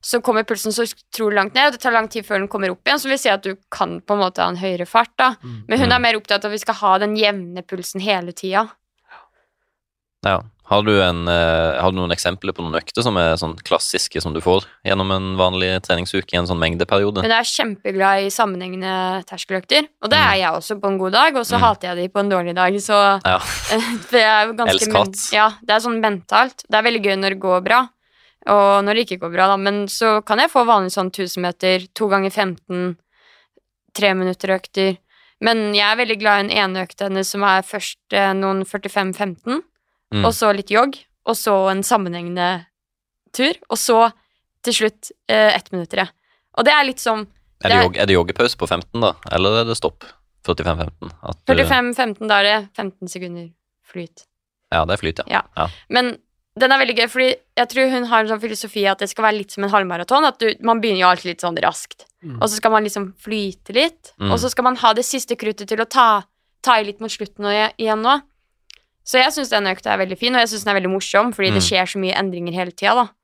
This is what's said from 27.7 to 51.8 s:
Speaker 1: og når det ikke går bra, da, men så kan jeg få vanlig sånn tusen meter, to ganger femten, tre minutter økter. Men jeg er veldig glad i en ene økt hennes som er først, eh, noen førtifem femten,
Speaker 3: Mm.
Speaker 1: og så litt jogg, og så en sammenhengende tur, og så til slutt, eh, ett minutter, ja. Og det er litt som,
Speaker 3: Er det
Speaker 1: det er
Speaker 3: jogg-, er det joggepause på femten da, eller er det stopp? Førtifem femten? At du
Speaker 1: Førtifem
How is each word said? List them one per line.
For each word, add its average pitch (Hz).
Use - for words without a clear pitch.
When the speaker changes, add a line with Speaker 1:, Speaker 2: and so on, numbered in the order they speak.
Speaker 1:
og 202
når 208
det 233
ikke 185
går 170
bra, 185
da, 196
men 202
så 214
kan 214
jeg 320
få 247
vanlig 202
sånn 190
tusen 180
meter, 185
to 214
ganger 190
femten, 180
tre 202
minutter 185
økter. 190
Men 214
jeg 208
er 214
veldig 220
glad 208
i 202
en 196
ene 185
økt -
hennes 190
som 202
er 190
først, -
eh, 196
noen 190
førtifem 196
femten, 196
Speaker 3:
Mm. 110
Speaker 1:
og 226
så 214
litt 196
jogg, 247
og 226
så 190
en 190
sammenhengende 175
tur, 277
og 226
så 226
til 240
slutt, 214
eh, 214
ett -
minutter, 175
ja. 190
Og -
det 294
er 294
litt 262
som, 220
Speaker 3:
Er -
det -
Speaker 1:
det -
er 240
Speaker 3:
jogg-, 92
er 104
det 98
joggepause 90
på 87
femten 87
da, 98
eller 101
er -
det 113
stopp? -
Førtifem 85
femten? -
At -
du 262
Speaker 1:
Førtifem 254